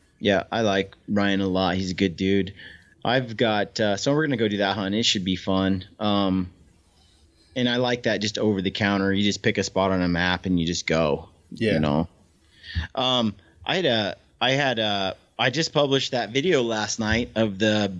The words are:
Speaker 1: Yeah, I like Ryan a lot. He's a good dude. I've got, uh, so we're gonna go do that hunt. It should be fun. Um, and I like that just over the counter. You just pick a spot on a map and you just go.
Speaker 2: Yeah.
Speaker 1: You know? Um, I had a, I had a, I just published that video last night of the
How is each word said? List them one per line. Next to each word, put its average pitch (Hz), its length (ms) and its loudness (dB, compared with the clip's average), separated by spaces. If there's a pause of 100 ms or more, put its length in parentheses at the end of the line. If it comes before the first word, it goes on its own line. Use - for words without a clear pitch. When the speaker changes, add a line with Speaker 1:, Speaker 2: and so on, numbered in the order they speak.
(200)
Speaker 1:
Yeah, 101 320 2
I 110 80 0
like 98 340 0 (140)
Ryan 101 320 0
a 95 80 0
lot. 92 280 0
He's 95 140 -2
a 90 40 -6
good 90 220 0
dude. 95 380 0 (500)
I've 117 320 -2
got, 107 440 0
uh, 104 160 2
so 139 180 0
we're 156 120 2
gonna 139 100 0
go 113 120 0
do 101 100 -2
that 98 180 0
hunt. 98 180 -2
It 110 80 0
should 101 220 0
be 92 120 0
fun. 95 480 0 (140)
Um, 98 520 0 (1040)
and 123 120 0
I 120 80 0
like 123 280 0
that 104 160 0
just 107 180 -4
over 107 240 2
the 95 80 0
counter. 98 420 2
You 101 120 2
just 101 180 0
pick 107 160 0
a 101 60 0
spot 95 260 0
on 95 120 2
a 90 60 2
map 90 380 0
and 92 140 2
you 80 60 0
just 85 200 -4
go. 80 420 0 (220)
Speaker 2:
Yeah. 110 240 -2
Speaker 1:
You 78 60 2
know? 78 280 2 (840)
Um, 127 400 0 (300)
I 156 120 -2
had 185 100 0
a, 110 300 0 (240)
I 123 120 2
had 135 260 0
a, 101 380 -2 (220)
I 127 120 2
just 156 220 -4
published 135 400 2
that 113 180 -4
video 139 320 2
last 107 360 -2
night 113 360 0
of 107 240 0
the 107 420 2